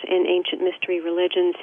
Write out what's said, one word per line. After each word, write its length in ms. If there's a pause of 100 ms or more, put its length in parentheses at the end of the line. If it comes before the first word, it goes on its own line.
and 200
Ancient 340
Mystery 400
Religions, 600